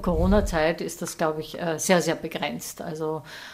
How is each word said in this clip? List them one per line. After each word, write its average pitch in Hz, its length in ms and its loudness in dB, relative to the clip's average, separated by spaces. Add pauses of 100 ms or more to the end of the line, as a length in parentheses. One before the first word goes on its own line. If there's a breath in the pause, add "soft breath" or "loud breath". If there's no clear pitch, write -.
Corona-Zeit 170 800 4
ist 165 200 -8
das, - 160 -6
glaub 156 220 0
ich, - 180 -10
äh, 165 220 -2
sehr, 180 220 6
sehr 160 140 2
begrenzt. - 640 -6
Also, 156 400 -4 (320 loud breath)